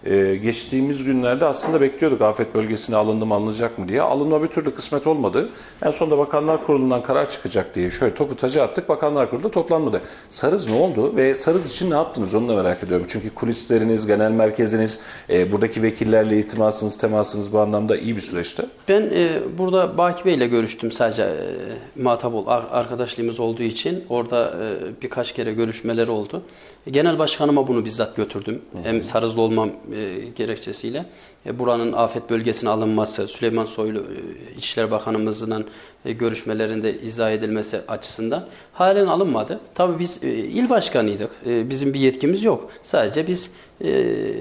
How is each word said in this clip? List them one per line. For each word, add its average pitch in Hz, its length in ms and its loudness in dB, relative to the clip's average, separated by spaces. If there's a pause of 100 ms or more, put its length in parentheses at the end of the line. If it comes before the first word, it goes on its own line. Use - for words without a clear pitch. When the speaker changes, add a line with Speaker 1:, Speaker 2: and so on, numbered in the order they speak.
Speaker 1:
e, 98 320 4
geçtiğimiz 131 680 -2
günlerde 127 400 2
aslında 156 360 2
bekliyorduk 139 420 2
afet 107 320 2
bölgesine 110 420 0
alındı 110 300 2
mı, 107 80 2
alınacak 110 440 -2
mı 90 100 -6
diye. 110 140 2
Alınma 151 400 2
bir 160 40 0
türlü 151 280 -2
kısmet 143 320 -2
olmadı. 143 420 2 (340)
En 156 80 2
sonunda 151 280 2
Bakanlar 151 480 2
Kurulu'ndan 131 360 2
karar 139 280 0
çıkacak - 440 -4
diye 90 160 0
şöyle 123 240 0
topu 143 220 -2
taca 139 260 2
attık. 123 260 -2
Bakanlar 147 420 2
Kurulu 135 140 -4
da 214 60 0
toplanmadı. 156 520 0 (280)
Sarız 160 380 0
ne 110 60 2
oldu 151 420 2
ve 135 180 4
Sarız 165 360 0
için 180 200 -2
ne 156 40 2
yaptınız 131 400 -2
onu 117 140 2
da 113 60 2
merak 90 280 0
ediyorum. 90 260 0
Çünkü 107 220 -6
kulisleriniz, 113 760 0
genel 107 240 4
merkeziniz, 110 680 2 (320)
e, 90 220 4
buradaki 110 300 2
vekillerle 110 560 4
irtibatınız, 107 600 0
temasınız 104 540 0
bu 107 60 4
anlamda 107 380 2
iyi 107 200 -2
bir 98 40 -6
süreçte. 90 460 -4 (220)
Speaker 2:
Ben, 202 140 6
e, 175 260 2 (300)
burada 180 400 2
Baki 175 260 2
Bey'le 135 260 4
görüştüm 113 400 0
sadece, 110 320 0
e, 92 800 -6
muhatap 120 320 0
ol-, 101 120 -2
ar-, 117 240 2
arkadaşlığımız 120 680 -2
olduğu 113 220 -2
için 165 460 -4
orada, 120 540 0
e, 107 400 -8
birkaç - 300 -6
kere 113 200 -4
görüşmeleri 113 580 -2
oldu. 107 320 -6 (440)
E, - 40 -10
genel 156 280 2
başkanıma 147 500 2
bunu 117 160 2
bizzat 110 320 -4
götürdüm. 107 460 -4 (100)
Speaker 1:
Hı - 60 -12
hı. 87 60 -10
Speaker 2:
Hem 113 180 0
Sarızlı 113 380 0
olmam, 113 280 2
e, 104 680 -8
gerekçesiyle, 117 680 -6 (420)
e, 131 120 -6
buranın 120 340 2
afet 117 380 0
bölgesine 113 400 0
alınması, 110 580 0
Süleyman 113 360 -2
Soylu, 107 340 -4
e, - 580 -12
İçişleri - 340 -2
Bakanımızla, 110 720 -2 (420)
e, 123 80 -4
görüşmelerinde 110 880 -2
izah 113 320 -2
edilmesi 107 560 -4
açısından 113 580 -6 (260)
halen 196 340 4
alınmadı. 165 540 0 (140)
Tabii 180 240 2
biz, 175 240 -4
e, 135 60 -2
il 226 420 0
başkanıydık. 107 600 2 (160)
E, 120 240 0
bizim 135 240 0
bir 139 60 -2
yetkimiz 143 440 2
yok. 165 260 0 (120)
Sadece 135 440 0
biz, 180 240 -4 (340)
e, 135 200 2 (360)